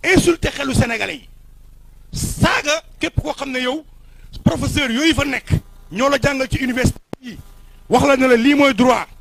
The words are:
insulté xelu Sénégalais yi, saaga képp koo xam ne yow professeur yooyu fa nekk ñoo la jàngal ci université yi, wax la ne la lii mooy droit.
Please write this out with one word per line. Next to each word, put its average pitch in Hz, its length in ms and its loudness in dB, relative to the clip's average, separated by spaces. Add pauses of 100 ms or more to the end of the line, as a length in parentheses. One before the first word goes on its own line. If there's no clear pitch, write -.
insulté 339 460 2
xelu 269 240 -6
Sénégalais 214 480 -2
yi, - 60 -20 (840)
saaga - 720 -2 (180)
képp - 200 -2
koo 311 120 -6
xam 269 200 -8
ne 254 80 -4
yow 262 240 -4 (600)
professeur 277 460 0
yooyu 285 240 0
fa 269 100 -2
nekk 262 280 -4 (400)
ñoo 233 160 0
la 285 120 0
jàngal 269 300 -2
ci - 120 -2
université 247 360 -2 (240)
yi, 233 160 -14 (500)
wax 247 180 4
la 277 100 4
ne 262 100 2
la 254 100 6
lii 254 180 4
mooy 277 200 4
droit. 226 320 2 (140)